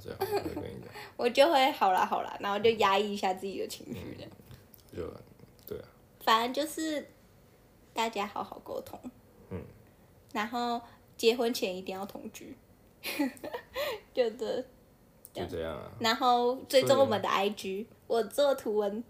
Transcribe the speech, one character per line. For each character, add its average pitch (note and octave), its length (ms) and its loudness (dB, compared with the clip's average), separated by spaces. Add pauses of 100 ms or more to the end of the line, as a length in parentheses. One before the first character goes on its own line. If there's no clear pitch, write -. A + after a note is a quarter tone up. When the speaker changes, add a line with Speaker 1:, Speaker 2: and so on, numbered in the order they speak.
Speaker 1:
这 - 80 -10
样， - 100 -12
我 G4 400 -4
跟 - 40 -8
你 - 200 -10
讲。 - 100 -16
Speaker 2:
<laughs> - 220 -16
我 A#3+ 120 0
就 C4+ 240 8
会 C4+ 200 6
好 G3 200 4
啦， F#3 120 4
好 G3+ 180 0
啦， - 180 -8
然 G3+ 100 -2
后 G3+ 80 -2
就 A3 120 6
压 G3+ 280 4
抑 G#3 140 0
一 G3+ 40 -4
下 G3 180 0
自 G3 120 -8
己 F#3+ 140 -6
的 - 80 -4
情 - 260 -12
绪， - 220 -10
这 - 60 -14
样。 - 80 -14 (600)
Speaker 1:
嗯， - 40 -16
就， E2+ 60 -6 (640)
对 - 120 -8
啊。 - 60 -14 (360)
Speaker 2:
反 A3+ 220 4
正 B3 100 -2
就 D4 180 -2
是 D#4 360 -4 (840)
大 A3+ 160 -2
家 G#3 180 -4
好 - 160 -8
好 - 220 -12
沟 - 160 -6
通。 - 180 -14 (520)
Speaker 1:
嗯。 F2+ 100 -6 (720)
Speaker 2:
然 A3 160 -2
后 A#3+ 320 -2 (360)
结 A#3 200 4
婚 A#3+ 160 2
前 F#3+ 240 -2
一 F#3+ 60 -10
定 F#3 140 -8
要 F#3+ 100 -8
同 - 160 -14 (100)
居。 - 240 -18 (460)
<laughs> - 1120 -6
就 A#3+ 160 2
这， A3 340 -4 (680)
Speaker 1:
就 - 140 -6
这 E2+ 140 -6
样 D#2+ 160 -4
啊。 - 140 -12 (100)
Speaker 2:
然 A3+ 140 2
后 B3 420 4 (120)
追 C4 140 6
踪 C4+ 160 6
我 C4+ 60 8
们 A3 160 2
的 F#3 80 -2
Speaker 1:
所 - 100 2
以 - 20 2
Speaker 2:
I G3+ 100 2
G， G#3 360 -6 (200)
我 A3+ 160 2
做 C#4 320 2
图 A3+ 220 -2
文 G#3 340 0